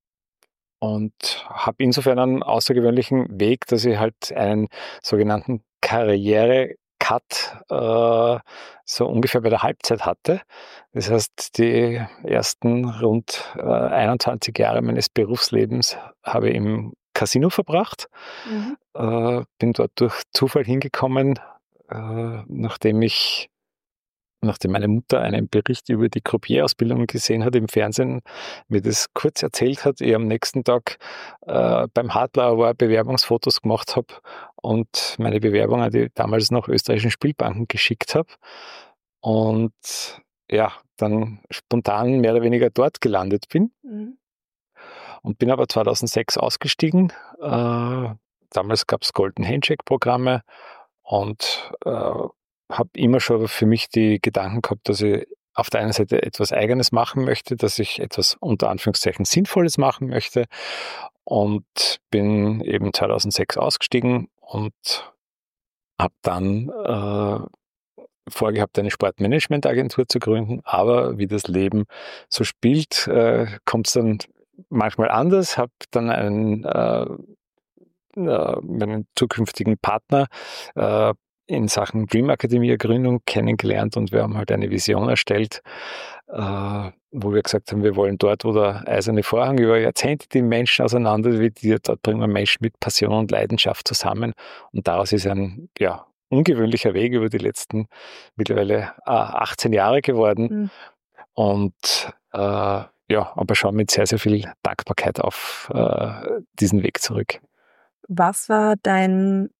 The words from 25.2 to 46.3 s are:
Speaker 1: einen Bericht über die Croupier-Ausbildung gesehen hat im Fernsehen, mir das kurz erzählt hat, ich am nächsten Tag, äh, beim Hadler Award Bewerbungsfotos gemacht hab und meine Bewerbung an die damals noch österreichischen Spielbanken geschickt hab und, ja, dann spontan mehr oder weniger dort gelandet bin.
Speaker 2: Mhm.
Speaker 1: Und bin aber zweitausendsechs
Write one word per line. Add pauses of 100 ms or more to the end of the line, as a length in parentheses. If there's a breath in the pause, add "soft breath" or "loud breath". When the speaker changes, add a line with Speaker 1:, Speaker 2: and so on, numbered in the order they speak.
Speaker 1:
einen
Bericht
über
die
Croupier-Ausbildung
gesehen
hat
im
Fernsehen, (480 loud breath)
mir
das
kurz
erzählt
hat,
ich
am
nächsten
Tag, (500 loud breath)
äh,
beim
Hadler
Award
Bewerbungsfotos
gemacht
hab (360 loud breath)
und
meine
Bewerbung
an
die
damals
noch
österreichischen
Spielbanken
geschickt
hab (840 loud breath)
und, (300)
ja, (240)
dann (100)
spontan
mehr
oder
weniger
dort
gelandet
bin. (100)
Speaker 2:
Mhm. (1040 loud breath)
Speaker 1:
Und
bin
aber
zweitausendsechs